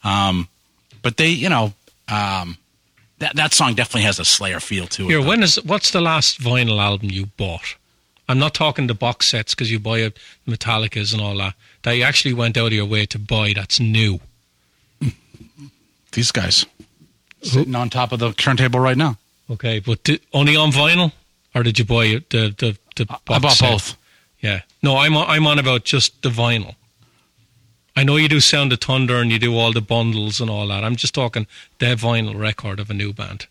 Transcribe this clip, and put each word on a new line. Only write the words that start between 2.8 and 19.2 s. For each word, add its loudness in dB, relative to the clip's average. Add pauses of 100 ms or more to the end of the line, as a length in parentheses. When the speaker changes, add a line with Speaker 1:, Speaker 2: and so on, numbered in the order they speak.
Speaker 1:
that, -6
that 0
song 2
definitely -2
has 0
a -6
Slayer 0
feel -6
to -6
it, -2
Speaker 2:
Here, 4
Speaker 1:
though. 2
Speaker 2:
when 4
is, 2
what's 0
the 2
last 0
vinyl 2
album -2
you -4
bought? -8 (520)
I'm 0
not 0
talking 0
the -2
box -2
sets -2
'cause -4
you -2
buy -2
it, -4 (300)
Metallicas -2
and -2
all -4
that, -6 (300)
that -2
you 0
actually 0
went 0
out 0
of 0
your 0
way 0
to -8
buy 0
that's -2
new. 2 (1900)
Speaker 1:
These -2
guys. 0 (760)
Speaker 2:
Who? -10
Speaker 1:
Sitting 2
on -2
top -2
of -4
the 0
turntable 2
right 2
now. 0 (320)